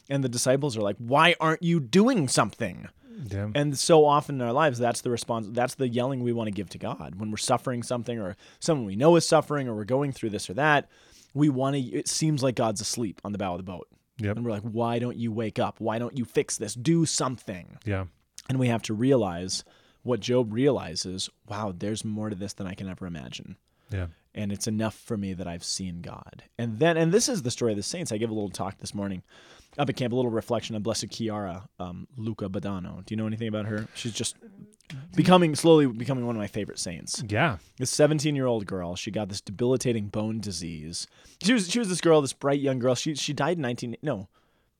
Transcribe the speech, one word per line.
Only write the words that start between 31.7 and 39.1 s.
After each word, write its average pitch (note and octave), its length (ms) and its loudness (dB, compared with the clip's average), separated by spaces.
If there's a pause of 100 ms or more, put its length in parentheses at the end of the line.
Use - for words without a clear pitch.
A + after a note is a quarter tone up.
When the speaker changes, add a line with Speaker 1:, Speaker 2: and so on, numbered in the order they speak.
Speaker 1:
um, F2+ 280 -10 (100)
Luca A2 320 -4
Badano. F#2+ 560 -6
Do - 80 -8
you G#2+ 40 -2
know A2 80 -2
anything A2 220 -4
about G#2+ 180 -4
her? G#2+ 300 -4
She's A2+ 180 -8
just - 220 -6 (800)
becoming, E3+ 400 6
slowly D#3 320 8
becoming B2 380 -2
one A#2+ 100 -2
of A2+ 40 -4
my G2+ 80 -4
favorite - 320 -6
saints. - 480 -8
Speaker 2:
Yeah. G#2 300 2 (200)
Speaker 1:
This B2+ 140 -2
seventeen-year-old C#3 720 2
girl, F2 300 -6
she A2 160 -8